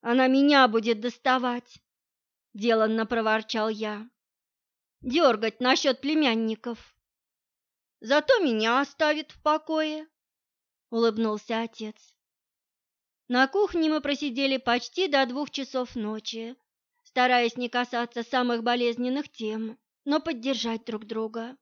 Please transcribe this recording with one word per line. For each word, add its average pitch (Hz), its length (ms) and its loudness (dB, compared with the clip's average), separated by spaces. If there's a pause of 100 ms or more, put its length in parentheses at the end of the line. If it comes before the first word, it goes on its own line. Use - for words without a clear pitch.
«Она 254 260 2
меня 277 400 6
будет 220 340 0
доставать», 247 760 -4 (720)
деланно 220 540 2
проворчал 220 640 -2
я. 214 380 -8 (920)
«Дёргать 240 580 2
насчёт 254 400 2
племянников». 233 960 -2 (1040)
«Зато 302 380 4
меня 233 400 2
оставит 302 520 -2
в - 100 -20
покое», 311 680 -2 (840)
улыбнулся 226 720 -2
отец. 220 340 -10 (1300)
На 254 200 2
кухне 339 420 2
мы 302 120 0
просидели 277 560 -2
почти 247 500 -2
до 277 180 2
двух 254 260 -6
часов 262 440 -6
ночи, 226 600 -8 (480)
стараясь 247 540 2
не 247 100 -4
касаться 240 560 -4
самых 240 400 0
болезненных 240 640 -2
тем, 220 480 -8 (280)
но 294 160 0
поддержать 233 640 -4
друг 220 200 -8
друга. 226 560 -8